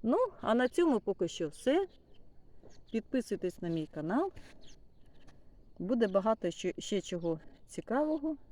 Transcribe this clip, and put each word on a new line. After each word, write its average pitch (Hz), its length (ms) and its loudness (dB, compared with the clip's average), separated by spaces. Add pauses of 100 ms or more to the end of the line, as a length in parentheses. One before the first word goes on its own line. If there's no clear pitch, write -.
Ну, 240 140 4 (240)
а 220 140 4
на 254 120 4
цьому 302 320 4
поки 190 280 0
що 165 200 -4
все. 320 400 2 (1040)
Підписуйтесь 214 720 -2
на 175 80 -2
мій 160 180 -2
канал. 214 440 -2 (1500)
Буде 226 280 2
багато 190 440 2
ще, - 260 -4
ще 202 240 -2
чого 165 380 -2 (280)
цікавого 302 680 -2 (140)